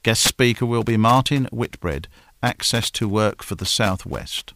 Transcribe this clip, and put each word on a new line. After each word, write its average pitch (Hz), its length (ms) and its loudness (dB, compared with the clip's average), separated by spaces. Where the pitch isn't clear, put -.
Guest 113 200 2
speaker 120 440 2
will 117 160 0
be 113 140 2
Martin 127 560 4
Whitbread, 87 560 -6
Access - 480 -2
to 110 180 -2
Work 107 340 0
for - 120 -8
the 92 100 -6
South 95 400 0
West. - 520 -8